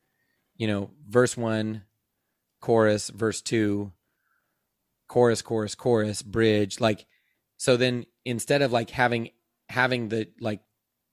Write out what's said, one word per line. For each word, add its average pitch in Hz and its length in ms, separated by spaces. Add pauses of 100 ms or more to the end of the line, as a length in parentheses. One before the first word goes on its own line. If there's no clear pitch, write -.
(560)
you 113 120
know, 101 220 (180)
verse 120 280
one, 110 480 (760)
chorus, 110 500
verse 104 320
two, 104 500 (1160)
chorus, 120 340
chorus, 107 320
chorus, 107 480
bridge." 107 580
Like, 110 260 (500)
so 127 200
then 123 300 (180)
instead 127 380
of, 131 100
like, 117 180
having, 120 400 (380)
having 127 400
the, 110 200 (120)
like, 110 220 (500)